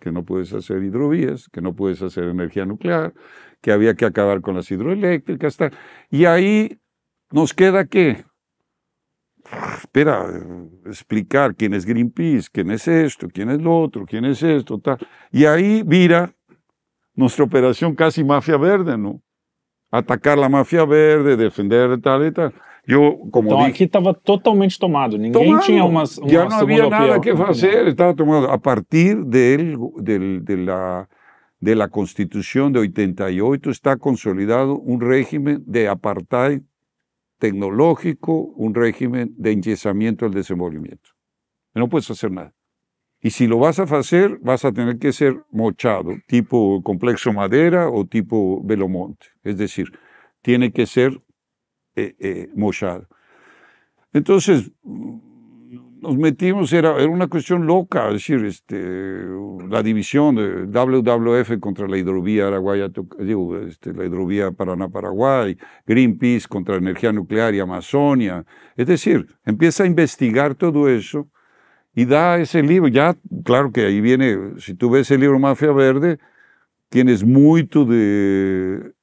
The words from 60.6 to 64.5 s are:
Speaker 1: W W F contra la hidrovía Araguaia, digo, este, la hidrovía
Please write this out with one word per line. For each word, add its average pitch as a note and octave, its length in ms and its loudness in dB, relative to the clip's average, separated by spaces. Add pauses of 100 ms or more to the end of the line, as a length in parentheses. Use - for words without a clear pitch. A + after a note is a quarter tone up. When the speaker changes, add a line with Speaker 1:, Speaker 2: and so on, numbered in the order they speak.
Speaker 1:
W B2+ 360 0
W A#2+ 380 2
F A#2 200 -4
contra G2 260 -8
la F#2+ 120 -2
hidrovía F#2+ 480 -2
Araguaia, G2 440 -2 (280)
digo, F#2+ 400 -4
este, F2+ 340 -14
la F2+ 140 -8
hidrovía F#2+ 440 -4